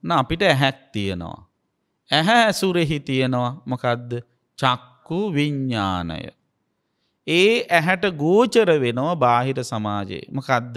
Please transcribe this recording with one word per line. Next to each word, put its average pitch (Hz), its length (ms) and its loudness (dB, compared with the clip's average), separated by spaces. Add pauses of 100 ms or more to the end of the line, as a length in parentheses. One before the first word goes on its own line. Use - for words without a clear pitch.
න 165 80 -4
අපිට 165 300 0
ඇහැක් 139 380 2 (100)
තියෙනවා. 90 500 -6 (720)
ඇහැ 190 320 4
ඇසුරෙහි 175 560 0
තියෙනවා 127 520 -2 (120)
මොකද්ද? 123 480 -4 (480)
චක්කු 135 600 -2 (100)
විඥානය. 117 920 -2 (1080)
ඒ 180 260 4 (140)
ඇහැට 175 460 2
ගෝචර 196 640 4
වෙනවා 131 380 0
බාහිර 127 460 2
සමාජයේ. 104 680 -6
මොකද්ද? 123 480 -4